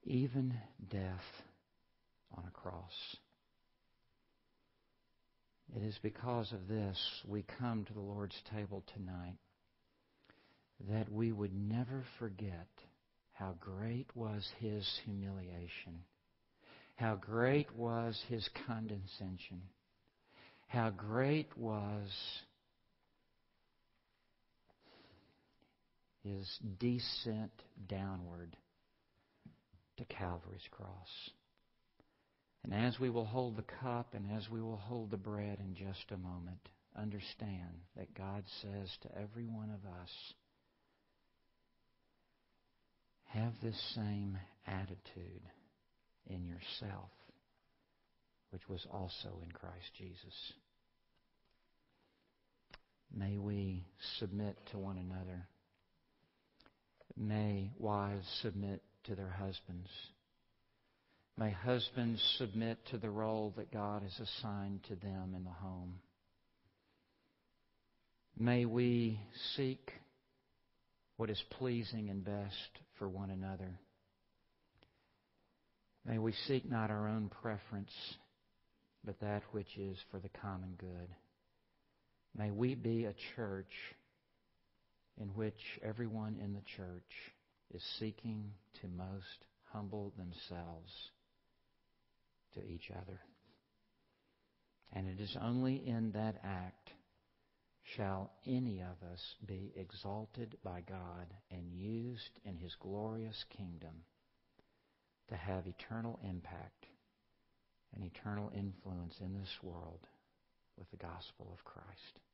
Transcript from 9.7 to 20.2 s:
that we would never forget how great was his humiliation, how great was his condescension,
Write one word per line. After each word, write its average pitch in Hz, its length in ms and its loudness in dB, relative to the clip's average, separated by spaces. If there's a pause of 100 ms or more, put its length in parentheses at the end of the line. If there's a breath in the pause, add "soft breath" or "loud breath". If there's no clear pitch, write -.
that 107 240 4
we 113 200 6
would 101 200 2
never 120 540 2 (120)
forget 95 480 -4 (680)
how 95 260 -2
great 113 560 -2
was 107 420 0
his 104 460 0
humiliation, 90 1000 -4 (960 loud breath)
how 113 180 6
great 117 600 6
was 117 500 2
his 113 220 0 (180)
condescension, 95 960 -2 (1040 loud breath)